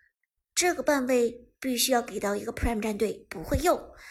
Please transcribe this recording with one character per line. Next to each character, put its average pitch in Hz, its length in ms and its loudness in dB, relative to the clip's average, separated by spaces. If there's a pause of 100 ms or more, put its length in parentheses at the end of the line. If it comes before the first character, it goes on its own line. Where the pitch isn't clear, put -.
(540)
这 349 180 2
个 339 80 -4
半 277 280 2
位 240 420 0 (140)
必 247 140 -2
须 254 140 2
要 240 100 4
给 214 180 -8
到 202 160 0
一 202 80 -6
个 233 80 -8
Prime 247 260 0
战 208 200 -4
队 - 320 -2
不 170 120 -10
会 277 140 -2
用， 302 340 2 (200)